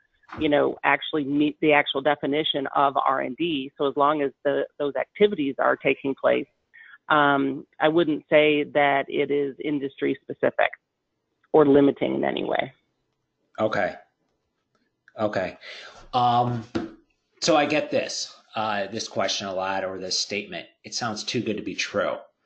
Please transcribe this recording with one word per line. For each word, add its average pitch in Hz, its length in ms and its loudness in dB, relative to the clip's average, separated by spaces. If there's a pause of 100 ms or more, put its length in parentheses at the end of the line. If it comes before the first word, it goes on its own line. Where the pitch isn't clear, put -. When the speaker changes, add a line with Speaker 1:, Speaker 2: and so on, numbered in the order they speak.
(400)
Speaker 1:
you 151 80 2
know, 139 340 2
actually 147 400 0
meet 143 380 0
the 151 120 4
actual 143 280 2
definition 147 720 -2
of 139 220 2
R 135 240 0
and 131 160 -6
D. 147 420 -4
So 147 80 0
as 135 100 -2
long 143 260 2
as 135 100 -2 (120)
the, 139 220 0 (100)
those 143 200 -4
activities 143 640 0
are 131 160 4
taking 139 440 -2
place, 127 280 0 (640)
um, 143 540 2 (140)
I 156 80 2
wouldn't 156 420 2
say 151 360 4 (100)
that 139 340 2
it 143 220 -2
is 143 320 0
industry 139 600 -4
specific - 480 0 (840)
or 156 120 8
limiting 139 520 4
in 139 80 -2
any 127 180 -2
way. - 300 -4 (880)
Speaker 2:
Okay. 104 340 -2 (1200)
Okay. 104 420 -4 (540)
Um, 120 520 2 (760)
so 160 160 2
I 147 100 4
get 147 260 -2
this, - 420 -4 (220)
uh, 104 320 -4
this 110 180 -8
question 101 400 -4
a 95 80 -6
lot, 95 300 -4
or 92 140 -6
this 92 200 -6
statement, 101 480 -8 (160)
"It 107 120 -16
sounds 113 300 -6
too 123 160 -4
good 104 180 -4
to - 40 -8
be 90 120 -8
true." 87 420 -2 (300)